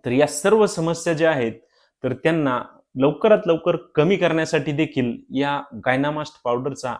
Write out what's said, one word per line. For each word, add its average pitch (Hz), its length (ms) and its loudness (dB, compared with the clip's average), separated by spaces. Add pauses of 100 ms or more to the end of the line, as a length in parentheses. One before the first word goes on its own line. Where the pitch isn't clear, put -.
तर 123 60 -4
या 143 160 4
सर्व 208 400 2
समस्या 165 460 -2
ज्या 160 180 2
आहेत 120 220 -2 (520)
तर 127 80 -2
त्यांना 135 500 0 (340)
लवकरात 151 500 4
लवकर 165 300 0 (180)
कमी 170 220 4
करण्यासाठी 160 560 0
देखील 135 440 -2 (140)
या 143 320 -2 (240)
गायनामास्ट 143 580 -2
पावडरचा 123 560 -4